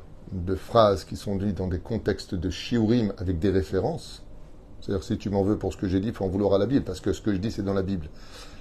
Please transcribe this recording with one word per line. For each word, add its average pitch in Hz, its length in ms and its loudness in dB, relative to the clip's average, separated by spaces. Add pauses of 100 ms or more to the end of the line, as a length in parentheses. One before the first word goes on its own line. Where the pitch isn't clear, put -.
(300)
de 92 240 -2
phrases 101 500 6
qui 104 120 -10
sont 101 200 -4
dites 95 200 0
dans 92 120 -2
des 87 100 0
contextes 101 560 -4
de 90 160 -2
shiurim 113 640 2
avec 90 220 -2
des 95 120 2
références. 95 720 -2 (580)
C'est-à-dire, 98 220 -2
si 110 140 -2
tu - 140 -4
m'en 98 120 4
veux 98 140 4
pour 95 160 -2
ce - 60 -12
que 101 100 0
j'ai 95 120 4
dit, 107 80 0
il 110 60 -4
faut 98 100 -2
en 92 40 0
vouloir 95 260 4
à 98 40 8
la 101 80 4
Bible, 131 180 4
parce 92 160 -6
que - 140 0
ce - 80 -8
que 104 100 2
je 95 60 2
dis, 104 120 -2
c'est 107 120 -4
dans 98 100 0
la 98 100 2
Bible. 87 260 -2 (520)